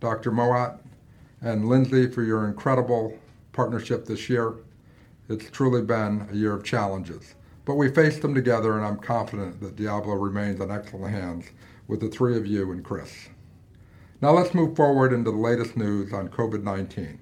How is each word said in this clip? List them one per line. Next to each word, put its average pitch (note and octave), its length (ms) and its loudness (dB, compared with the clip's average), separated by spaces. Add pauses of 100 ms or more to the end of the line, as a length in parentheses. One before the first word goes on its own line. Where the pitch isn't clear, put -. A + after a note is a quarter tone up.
Doctor A#2 300 -4
Mowat, A#2+ 500 0 (600)
and G#2+ 260 -2
Lindsay, C3 400 4
for B2 160 -4
your A2 240 0
incredible A#2 720 0 (340)
partnership A#2+ 520 -2
this G#2+ 240 -8
year. A#2 240 0 (800)
It's - 180 -8
truly B2+ 320 2
been G#2 500 0
a G2+ 60 -6
year G#2 160 2
of G2+ 100 -4
challenges, F#2+ 720 -4 (280)
but C#3+ 120 -2
we C#3+ 140 4
faced D#3 300 6
them C#3+ 140 0
together, A#2 420 4
and G#2+ 80 0
I'm G#2 140 -2
confident G#2 640 -4
that G2 140 -10
Diablo G#2 400 -2
remains G2+ 440 -2
in F#2+ 100 -4
excellent G2+ 440 -8
hands F2 320 -6 (420)
with G#2+ 120 -4
the A2 100 -4
three B2 260 2
of G#2+ 100 -2
you G2+ 240 -2
and F2+ 140 -8
Chris. - 460 -10 (880)
Now C#3+ 120 6
let's F3+ 200 4
move E3 240 2
forward C3+ 380 6
into A#2 160 0
the G#2 80 -2
latest A#2 360 0
news G#2 380 -2
on F#2+ 160 -6
covid G#2+ 340 -2
nineteen. F#2+ 600 -6